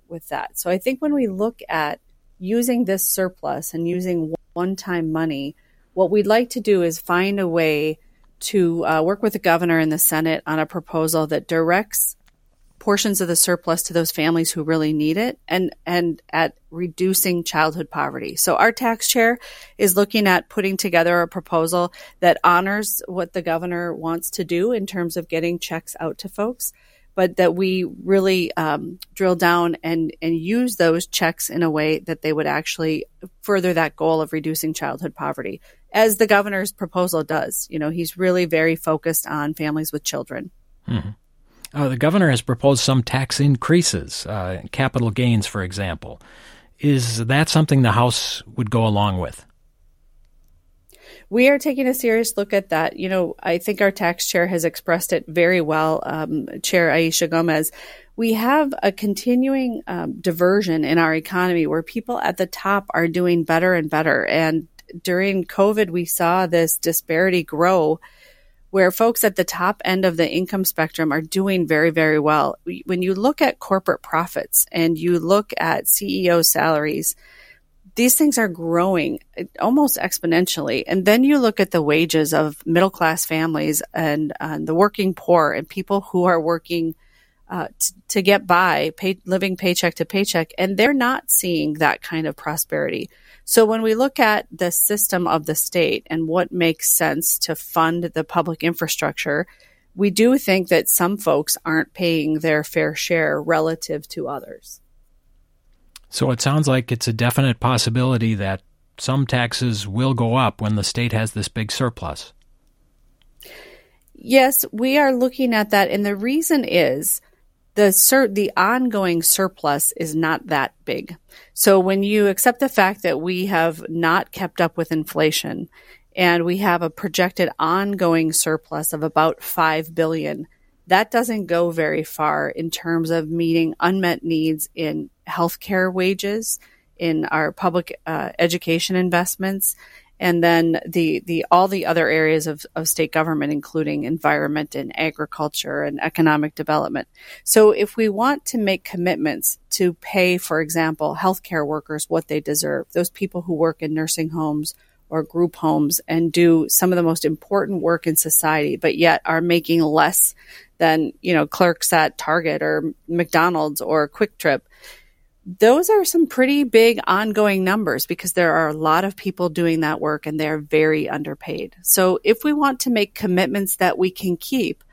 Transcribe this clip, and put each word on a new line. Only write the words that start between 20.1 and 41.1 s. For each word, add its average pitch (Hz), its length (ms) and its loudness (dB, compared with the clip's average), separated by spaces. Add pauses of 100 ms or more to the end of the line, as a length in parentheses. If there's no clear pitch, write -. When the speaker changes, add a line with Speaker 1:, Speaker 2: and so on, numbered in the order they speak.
Speaker 1:
at 185 240 2
putting 196 280 -2
together 175 440 2
a 170 60 0
proposal 175 680 -2 (280)
that 175 220 4
honors 190 640 2
what 180 260 -8
the 175 100 -6
governor 175 500 -4
wants 165 380 -6
to 196 120 -8
do 175 280 -2
in 202 160 -4
terms 175 280 -6
of 165 120 -8
getting 170 320 -4
checks - 400 -10
out 165 200 -6
to 185 100 -14
folks, - 440 -6 (400)
but 185 220 0
that 175 180 4
we 185 300 -2
really, 185 720 0
um, 160 420 -2 (160)
drill 185 220 2
down 170 480 2
and, 165 360 -2
and 165 160 -2
use 220 420 -2
those 170 280 2
checks - 460 -4
in 175 100 -4
a 165 80 2
way 156 300 0
that - 240 -8
they 156 100 0
would 151 140 -2
actually 156 580 -4 (360)
further 180 340 0
that 160 200 0
goal 160 260 0
of 156 120 -4
reducing 160 400 -4
childhood 151 400 -8
poverty, - 480 -8 (320)
as 214 240 4
the 220 80 4
governor's 202 460 4
proposal 180 520 -2
does. - 460 -4
You 160 80 -8
know, 156 140 -2
he's 170 260 -6
really 180 280 2
very 160 300 2
focused 160 520 -2
on 147 260 -4
families 156 380 -4
with 147 120 -8
children. 135 460 -8 (380)
Speaker 2:
Mm-hmm. 98 220 -4 (640)